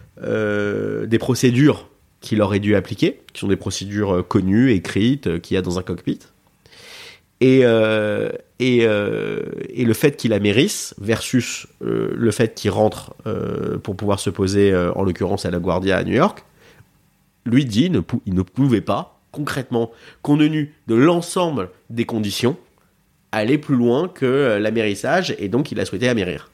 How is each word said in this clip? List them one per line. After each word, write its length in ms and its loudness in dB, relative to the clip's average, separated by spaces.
euh, 840 -2
des 120 2
procédures 720 2
qu'il 220 0
aurait 160 2
dû 160 2
appliquer, 460 0
qui 80 -16
sont 80 -2
des 80 2
procédures, 600 -2
euh, 60 0
connues, 500 2
écrites, 560 0
euh, 100 -2
qu'il 160 -6
y 40 0
a 40 0
dans 160 -4
un 40 -4
cockpit. 360 -6
Et, 240 6
euh, 640 2
et, 220 2
euh, 600 0
et 160 -4
le 100 4
fait 220 2
qu'il 160 -2
amérisse 680 0
versus, 640 -2
euh, 320 -2
le 140 0
fait 240 -2
qu'il 160 -4
rentre, 440 -2
euh, 520 -6
pour 180 -8
pouvoir 240 -4
se 100 -4
poser, 420 2
euh, 220 0
en 80 -4
l'occurrence 440 -2
à 40 -4
LaGuardia 460 -2
à 80 -2
New 100 -2
York, 300 0
lui 200 2
dit 260 0
ne 80 2
pou-, 280 -4
il 80 -2
ne 80 2
pouvait 380 0
pas, 400 -6
concrètement, 580 -4
compte 180 2
tenu 360 0
de 80 0
l'ensemble 760 2
des 140 -2
conditions, 520 -2
aller 260 0
plus 160 -4
loin 320 2
que, 200 -4
euh, 340 2
l'amérissage, 800 -2
et 100 -6
donc 240 0
il 80 -4
a 40 -2
souhaité 240 -2
amérir. 460 -4